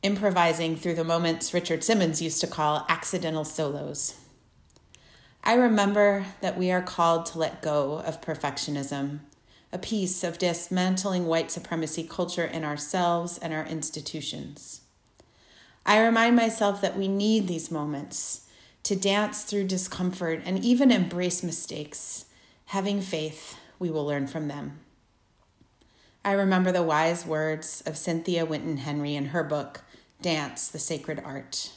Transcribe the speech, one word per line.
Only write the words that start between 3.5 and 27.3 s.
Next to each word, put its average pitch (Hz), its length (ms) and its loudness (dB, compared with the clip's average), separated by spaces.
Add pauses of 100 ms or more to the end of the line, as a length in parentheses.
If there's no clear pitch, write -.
I 226 120 4
remember 202 720 6 (140)
that 185 160 -2
we 185 140 2
are 180 100 4
called 165 460 2
to - 120 -6
let - 220 -2
go 147 460 0
of 151 140 -6
perfectionism, 143 960 -4 (540)
a 185 60 -6
piece 185 440 -2
of 170 160 -4
dismantling 185 880 0
white 165 240 0
supremacy 165 540 -4
culture 175 400 -2
in 160 180 -4
ourselves 170 760 0
and 160 140 -6
our 156 140 -4
institutions. - 1160 -8 (1000)
I 208 140 6
remind 226 380 6
myself 220 440 2
that - 160 0
we 196 120 -2
need 202 400 2
these 170 240 -4
moments 147 680 -4 (420)
to 202 100 0
dance 196 480 2
through 202 220 -2
discomfort 180 800 -2
and 190 200 -2
even 247 280 8
embrace 180 500 2
mistakes. - 840 -6 (400)
Having 196 360 -2
faith, 156 540 -8 (240)
we 175 100 -2
will 151 160 -2
learn 143 220 -2
from 156 180 -6
them. 143 320 -8 (1500)
I 202 80 2
remember 190 380 4
the 180 140 4
wise 165 420 2
words 156 580 -2